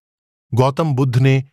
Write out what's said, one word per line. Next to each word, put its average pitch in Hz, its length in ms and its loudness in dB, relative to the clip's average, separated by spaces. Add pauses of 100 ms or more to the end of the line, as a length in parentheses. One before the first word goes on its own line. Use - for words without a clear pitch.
(520)
गौतम 135 420 0
बुद्ध 127 240 -2
ने 135 240 2 (100)